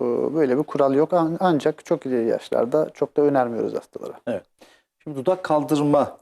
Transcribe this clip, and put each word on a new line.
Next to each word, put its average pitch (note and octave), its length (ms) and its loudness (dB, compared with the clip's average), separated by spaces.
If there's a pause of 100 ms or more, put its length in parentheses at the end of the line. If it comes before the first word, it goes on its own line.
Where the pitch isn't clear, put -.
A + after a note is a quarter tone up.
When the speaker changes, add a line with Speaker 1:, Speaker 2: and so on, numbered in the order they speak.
(340)
Speaker 1:
böyle C3+ 240 2
bir D3+ 40 0
kural C#3 320 0
yok. D#3 180 2
An-, E3 280 0
ancak D#3+ 440 0
çok D#3 220 -4
ileri A#2+ 220 0
yaşlarda B2 680 -2
çok - 220 -4
da D3 60 4
önermiyoruz A#2+ 520 0
hastalara. - 400 -12 (120)
Speaker 2:
Evet. A2+ 160 -4 (560)
Şimdi D3 180 -12
dudak F3+ 260 -2
kaldırma D3 800 2